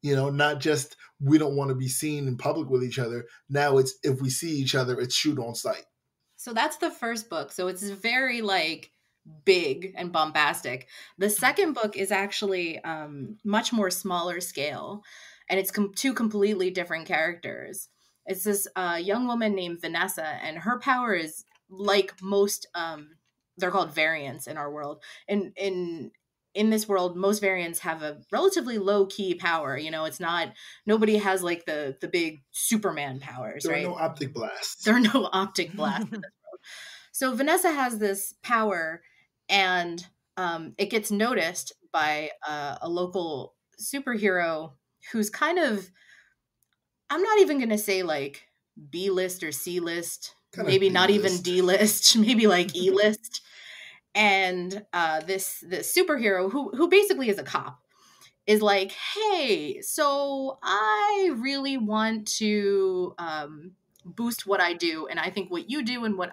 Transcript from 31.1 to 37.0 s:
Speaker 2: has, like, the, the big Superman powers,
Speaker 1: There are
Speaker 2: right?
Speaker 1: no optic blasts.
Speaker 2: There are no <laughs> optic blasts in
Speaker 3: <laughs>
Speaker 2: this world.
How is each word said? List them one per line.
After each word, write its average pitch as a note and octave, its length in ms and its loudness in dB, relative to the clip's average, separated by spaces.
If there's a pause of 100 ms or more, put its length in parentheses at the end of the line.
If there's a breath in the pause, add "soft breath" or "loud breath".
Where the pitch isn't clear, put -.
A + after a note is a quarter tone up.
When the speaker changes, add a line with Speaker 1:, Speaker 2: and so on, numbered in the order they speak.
Speaker 2:
has, F#3+ 260 2
like, E3+ 220 -2
the, D3 340 -6
the F3 80 -8
big E3 440 0
Superman D3+ 680 -2
powers, C3+ 440 -10
Speaker 1:
There D#3+ 100 0
are - 20 0
Speaker 2:
right? D3 80 0
Speaker 1:
no C#3 120 -4
optic D#3 380 -4
blasts. - 500 -8
Speaker 2:
There A3 120 6
are B3 40 6
no A3+ 300 4
<laughs> - 40 -6
optic F#3 400 -2
blasts G#3 320 -2
in - 60 -10
Speaker 3:
<laughs> G#3+ 100 -10
Speaker 2:
this - 100 -16 (120)
world. - 160 -20 (520 loud breath)